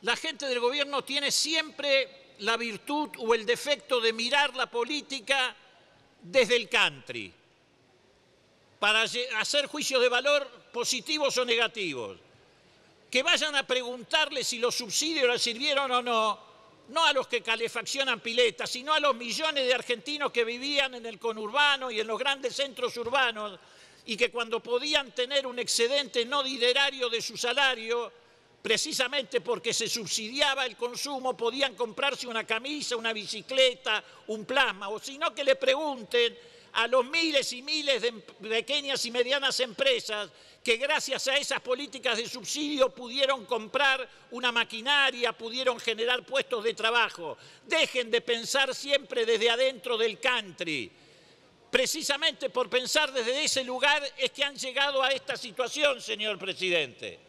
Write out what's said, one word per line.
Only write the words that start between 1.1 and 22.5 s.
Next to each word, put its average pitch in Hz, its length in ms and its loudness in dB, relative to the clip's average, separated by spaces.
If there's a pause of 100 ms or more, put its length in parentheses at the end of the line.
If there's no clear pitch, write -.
siempre 285 920 0 (160)
la 226 180 0
virtud 233 500 -2 (100)
o 226 160 4
el 220 120 0
defecto 240 520 0
de 226 140 2
mirar 254 440 2
la 247 100 -2
política 254 920 -2 (640)
desde 226 360 4
el 233 120 0
country, 131 640 0 (1500)
para 214 280 4
lle-, 240 200 -2 (100)
hacer 269 320 2
juicios 269 340 0
de 247 80 6
valor 277 360 4 (240)
positivos 262 680 0
o 254 80 2
negativos. 185 720 -2 (920)
Que 254 120 2
vayan 302 320 2
a 269 120 0
preguntarle 254 760 -2
si 247 140 -4
los 226 160 0
subsidios 269 580 0
les 240 80 0
sirvieron 269 500 0
o 247 120 2
no, 220 420 0 (420)
no 320 160 2
a 294 80 6
los 262 140 2
que 233 160 -2
calefaccionan 226 800 -2
piletas, 233 500 2
sino 269 240 -2
a 311 60 4
los 285 140 4
millones 254 520 -2
de 247 80 4
argentinos 262 560 -2
que 240 140 2
vivían 269 500 -2
en 240 120 -12
el 226 120 -10
conurbano 254 720 0
y 220 100 -2
en 214 60 0
los 220 120 -2
grandes 269 360 -2